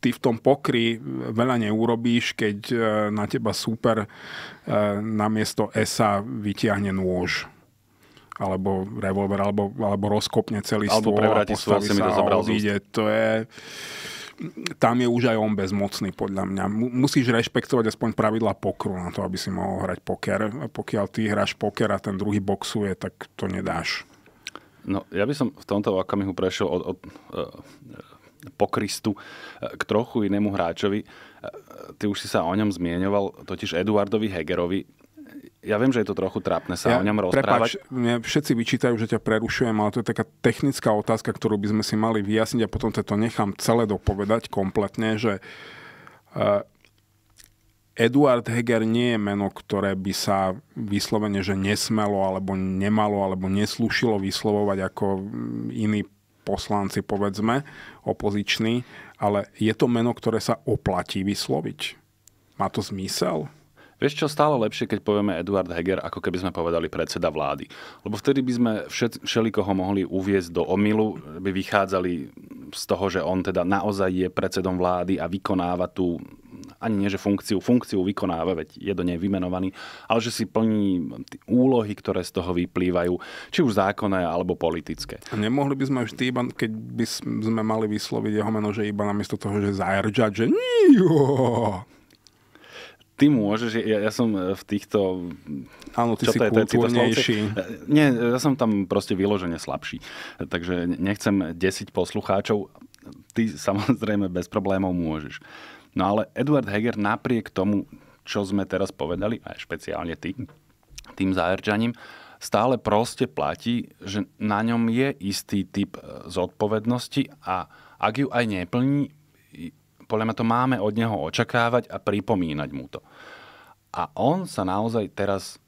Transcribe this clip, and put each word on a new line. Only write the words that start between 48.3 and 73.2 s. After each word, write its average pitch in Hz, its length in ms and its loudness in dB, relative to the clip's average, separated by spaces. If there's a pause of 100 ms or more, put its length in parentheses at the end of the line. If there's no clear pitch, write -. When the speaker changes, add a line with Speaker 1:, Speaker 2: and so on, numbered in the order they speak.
Speaker 1:
Heger 117 400 2
nie 120 300 2
je 110 80 0
meno, 101 260 0
ktoré 98 480 -2
by 95 160 -4
sa 95 400 0 (220)
vyslovene, 104 680 -2
že 95 160 0
nesmelo, 101 720 0
alebo 95 260 -2
nemalo, 98 720 2
alebo 95 220 -2
neslúšilo 104 720 0
vyslovovať 98 720 0
ako, - 140 -4 (180)
mm, 117 500 -6
iní 107 300 0 (420)
poslanci, 101 560 -2
povedzme, 104 640 0 (400)
opoziční, 110 800 -2 (320)
ale 101 400 0
je 110 160 2
to 131 160 4
meno, 117 240 2
ktoré 113 240 -2
sa - 300 -2
oplatí 95 580 -2
vysloviť? 113 720 -4 (640)
Má 95 80 0
to 104 160 -4
zmysel? 143 640 -4 (460)
Speaker 2:
Vieš 147 240 -2
čo, 156 80 0
stále 147 320 2
lepšie, 110 320 -2
keď 104 160 -2
povieme 101 320 2
Eduard 90 320 0
Heger, 85 320 0
ako 85 160 -8
keby 90 240 -2
sme 92 80 -2
povedali 82 400 -2
predseda 82 400 -2
vlády. 73 400 -4 (320)
Lebo 104 160 -6
vtedy 135 240 2
by 127 80 0
sme 120 200 2 (200)
všet-, - 320 -4
všelikoho 107 480 0
mohli 95 320 2
uviesť 92 480 0
do 85 160 0
omylu, 104 480 2 (240)
by 95 160 -2
vychádzali 95 560 0 (640)
z - 160 -8
toho, 98 160 2
že 90 160 0